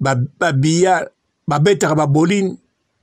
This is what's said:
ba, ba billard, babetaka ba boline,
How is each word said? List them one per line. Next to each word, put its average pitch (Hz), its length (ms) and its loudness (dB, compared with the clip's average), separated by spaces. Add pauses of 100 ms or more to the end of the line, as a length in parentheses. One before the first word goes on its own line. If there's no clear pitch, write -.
ba, 135 140 0
ba 143 380 -4
billard, 165 580 0 (360)
babetaka 156 480 0
ba 165 120 0
boline, 170 520 0 (440)